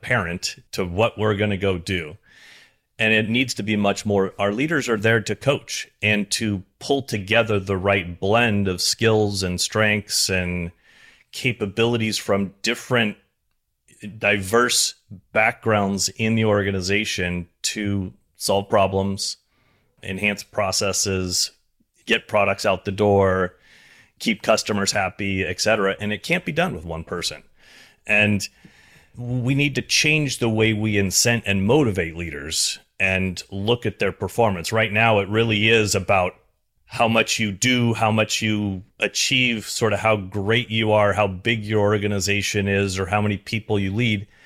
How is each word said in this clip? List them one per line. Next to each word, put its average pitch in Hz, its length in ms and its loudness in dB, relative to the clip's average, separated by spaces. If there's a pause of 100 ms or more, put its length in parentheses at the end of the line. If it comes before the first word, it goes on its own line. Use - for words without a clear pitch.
parent 90 540 -4 (160)
to 95 120 -2
what 92 320 0
we're 107 200 0
gonna 101 200 0
go 92 220 -2
do. 82 380 -6 (840)
And 110 160 2
it 110 160 2
needs 123 240 0
to 110 80 -6
be 107 140 0
much 101 280 0
more, 98 360 0
our 101 100 0
leaders 135 380 -2
are 117 80 2
there 113 240 4
to 104 160 -4
coach - 520 -4 (140)
and 104 300 2
to 104 320 -2 (160)
pull 139 220 0
together 107 580 0
the 95 160 -2
right 92 420 0
blend 101 480 2
of 90 160 -2
skills 104 600 2
and 90 160 -2
strengths - 680 0
and 90 440 -2 (580)
capabilities 110 880 -2
from 98 440 -2
different 113 540 -2 (1000)
diverse 104 760 2 (380)
backgrounds 107 800 0
in 113 240 -2
the 110 100 2
organization 95 1040 0 (140)
to 101 500 -4 (240)
solve 101 320 -2
problems, 98 720 0 (640)
enhance 98 400 -4
processes, 95 1080 -2 (540)
get 110 220 0
products 98 360 2
out 95 200 0
the 101 80 -4
door, 95 600 2 (640)
keep 110 240 -2
customers 104 500 0
happy, 95 520 -2
et 90 160 -6
cetera. 104 400 2
And 104 120 -4
it 104 100 -8
can't 175 220 -4
be 82 80 -6
done 170 220 -2
with 80 100 -10
one 82 200 -8
person. 82 380 -8 (640)
And 104 420 2 (680)
we 123 380 -2
need 143 200 2
to 123 80 -2
change 151 560 0
the 117 100 2
way 110 240 4
we 107 220 0
incent 101 500 2
and 98 200 0
motivate 98 520 2
leaders 78 640 -6 (220)
and 95 500 -2
look 104 360 -2
at 104 120 -6
their 95 140 0
performance. 98 600 -2
Right 110 200 0
now, 110 260 4
it 98 100 0
really 110 400 2
is 110 260 4
about 92 400 0 (560)
how 120 160 2
much 113 320 2
you 107 140 -2
do, 120 400 2
how 110 180 0
much 110 300 0
you 104 420 -2 (160)
achieve, 120 680 0
sort 110 260 0
of 95 60 0
how 110 180 2
great 104 540 -2
you 110 200 0
are, 104 220 4
how 104 140 2
big 104 380 -2
your 107 160 0
organization 101 840 0
is, 98 320 0
or 95 60 -2
how 101 160 0
many 104 160 0
people 107 420 -4
you 98 160 -2
lead. 107 320 0 (200)